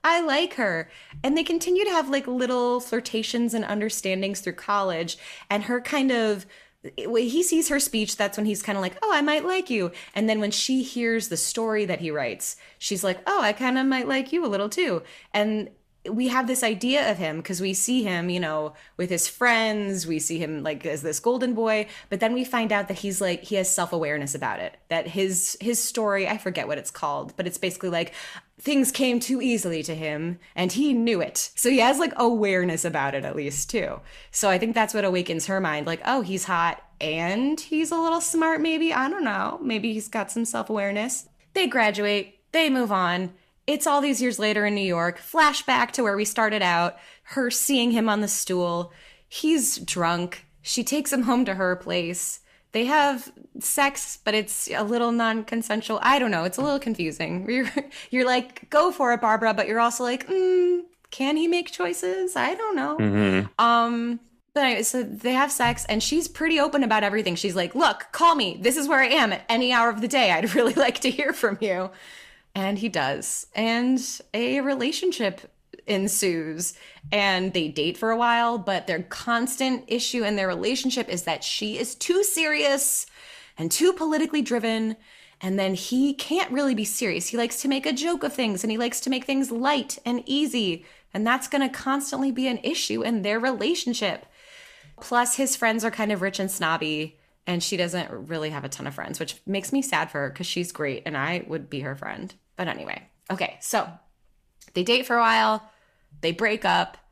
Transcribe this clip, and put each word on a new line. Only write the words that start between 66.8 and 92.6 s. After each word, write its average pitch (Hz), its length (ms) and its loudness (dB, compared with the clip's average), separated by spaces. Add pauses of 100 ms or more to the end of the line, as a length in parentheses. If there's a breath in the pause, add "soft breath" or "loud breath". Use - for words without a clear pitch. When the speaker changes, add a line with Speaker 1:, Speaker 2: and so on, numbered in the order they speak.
Speaker 1:
about 214 220 4
everything. 202 320 0
She's 190 180 -2
like, 175 220 -2
"Look, 285 340 2
call 339 240 6
me. 208 260 0
This 247 160 4
is 285 120 -2
where 277 120 4
I 254 80 6
am 240 260 4
at - 140 -8
any 247 240 2
hour 233 160 6
of 214 120 -2
the 240 80 -2
day. 240 240 4
I'd 180 220 0
<laughs> - 20 4
really 247 180 4
like 247 260 2
to 254 100 2
hear 277 220 -2
from 202 280 0
you." 185 300 0 (640 loud breath)
And 196 240 -2
he 220 100 -2
does. 143 640 -2
And 240 440 2 (360)
a 247 260 0
relationship 262 920 -2 (360)
ensues, 175 880 0 (360 loud breath)
and 190 420 2
they 160 160 0
date 151 280 -2
for 220 140 0
a 226 60 2
while, 233 420 2
but 180 280 -2
their 175 160 -2
constant 247 840 -2
issue 233 360 0
in 208 120 2
their 190 120 0
relationship 233 600 0
is 180 160 -4
that 160 180 -2
she - 360 -4
is - 160 -4
too 370 280 2
serious 294 840 2 (520 loud breath)
and 165 120 -2
too 359 220 4
politically 311 500 0
driven, 220 540 -2 (440 loud breath)
and 190 180 -2
then 190 160 0
he 262 400 2
can't 320 380 -2
really 269 220 2
be 214 100 -2
serious. 180 440 -2
He 233 80 -4
likes 233 260 -2
to 269 60 0
make 269 180 0
a 311 60 0
joke 311 300 -2
of 294 100 -4
things, 214 300 -2
and 220 80 -2
he 220 80 -2
likes 240 220 -2
to 262 100 -4
make 254 140 -2
things 269 260 0
light 254 540 -2
and 240 220 -2
easy, 233 580 0 (280 loud breath)
and 214 140 0
that's 247 220 0
gonna 277 200 0
constantly 269 640 -2
be 254 180 -2
an 240 140 -2